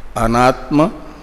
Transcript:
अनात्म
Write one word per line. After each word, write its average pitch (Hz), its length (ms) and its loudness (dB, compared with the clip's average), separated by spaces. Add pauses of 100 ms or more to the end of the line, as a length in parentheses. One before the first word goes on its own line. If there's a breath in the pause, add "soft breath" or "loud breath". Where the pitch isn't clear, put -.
(180)
अनात्म 127 720 2 (340 loud breath)